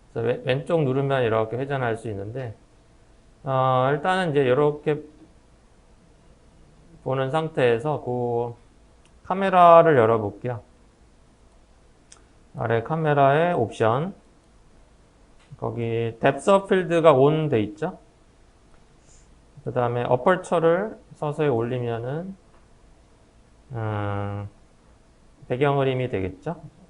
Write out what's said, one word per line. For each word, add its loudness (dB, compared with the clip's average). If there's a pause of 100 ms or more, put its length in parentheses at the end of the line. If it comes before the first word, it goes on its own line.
(120)
그래서 -4
왼-, -2
왼쪽 0
누르면 0
이렇게 0
회전할 -4
수 -10
있는데, -10 (920)
어, 2
일단은 -2
이제 2
이렇게 0 (2000)
보는 -4
상태에서 -2
그 -4 (720)
카메라를 6
열어볼게요. 0 (2000)
아래 -2
카메라의 2
옵션, -2 (1400)
거기 -4
뎁스 2
필드가 4
on 4
돼 2
있죠? -6 (1700)
그다음에 -2
어퍼처를 0 (180)
서서히 -4
올리면은, -4 (1400)
음, -6 (1000)
배경 0
그림이 0
되겠죠? -6 (280)